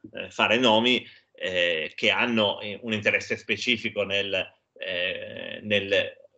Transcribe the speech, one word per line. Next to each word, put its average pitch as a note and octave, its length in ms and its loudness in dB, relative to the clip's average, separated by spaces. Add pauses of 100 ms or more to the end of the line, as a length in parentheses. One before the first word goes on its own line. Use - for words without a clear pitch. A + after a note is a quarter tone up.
(140)
eh, F2 160 -10
fare G#2+ 260 2
nomi, A#2+ 500 4 (320)
eh, F2 560 0
che G#2+ 160 0
hanno, G#2+ 500 2
eh, G#2 200 -8
un A2+ 140 -4
interesse G2+ 420 0
specifico G#2+ 680 -2
nel, G2 300 -2 (440)
eh, F#2 840 -6
nel G2 540 0 (220)